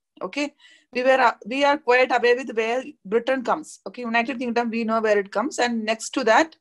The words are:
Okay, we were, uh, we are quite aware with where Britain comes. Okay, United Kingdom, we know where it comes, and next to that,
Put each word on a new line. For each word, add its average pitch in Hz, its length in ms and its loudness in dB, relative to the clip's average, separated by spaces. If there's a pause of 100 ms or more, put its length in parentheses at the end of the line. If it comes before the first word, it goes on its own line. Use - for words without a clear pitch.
(220)
Okay, 285 320 -6 (400)
we 247 100 -2
were, 262 160 4
uh, 240 140 4 (120)
we 269 200 -2
are 285 120 4
quite 254 400 2
aware 240 200 4
with 254 180 -8
where 226 260 -2 (320)
Britain 233 300 0
comes. - 420 -4
Okay, 247 180 -12
United 233 360 -2
Kingdom, 240 300 -2
we 226 160 -4
know 226 160 0
where 208 180 2
it 196 140 -6
comes, 226 260 -4
and 233 240 0
next 220 280 -6
to 262 120 -2
that, 233 380 4